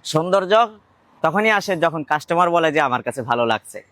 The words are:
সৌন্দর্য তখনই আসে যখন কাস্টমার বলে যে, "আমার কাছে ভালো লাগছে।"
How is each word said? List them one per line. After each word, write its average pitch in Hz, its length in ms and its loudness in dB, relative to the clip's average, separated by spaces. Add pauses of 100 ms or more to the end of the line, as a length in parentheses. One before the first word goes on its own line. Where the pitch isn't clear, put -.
সৌন্দর্য 190 640 0 (540)
তখনই 202 280 0
আসে 202 260 0
যখন 160 260 -2
কাস্টমার 170 480 0
বলে 165 220 2
যে, 151 80 0
"আমার 123 220 0
কাছে 123 200 -6
ভালো 120 240 0
লাগছে।" 107 460 -4